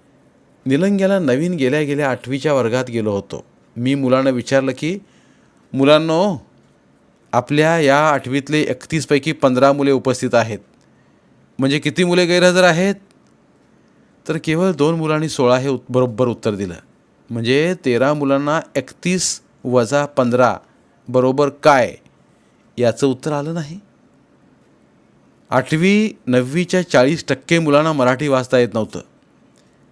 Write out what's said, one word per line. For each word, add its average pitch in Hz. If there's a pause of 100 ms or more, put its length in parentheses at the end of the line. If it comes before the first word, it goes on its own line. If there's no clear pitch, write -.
(640)
निलंग्याला 190
नवीन 156
गेल्या 143
गेल्या 143
आठवीच्या 135
वर्गात 127
गेलो 110
होतो. - (320)
मी 131
मुलांना 135
विचारलं 131
की, 180 (760)
"मुलांनो, 156 (960)
आपल्या 151
या 147
आठवीतले 139
एकतीसपैकी 147
पंधरा 135
मुले 139
उपस्थित 127
आहेत, 110 (1000)
म्हणजे 135
किती 151
मुले 175
गैरहजर 180
आहेत?" 185 (1300)
तर 156
केवळ 175
दोन 156
मुलांनी 156
सोळा 127
हे 135
उत-, 127
बरोबर 123
उत्तर 113
दिलं, 95 (540)
म्हणजे 131 (100)
तेरा 127
मुलांना 147 (140)
एकतीस - (220)
वजा 123
पंधरा 123 (500)
बरोबर 131
काय, 135 (800)
याचं 117
उत्तर 131
आलं 147
नाही. 160 (1700)
आठवी, 180 (100)
नववीच्या 147
चाळीस 143
टक्के 165
मुलांना 156
मराठी 127
वाचता 131
येत 120
नव्हतं. 107 (920)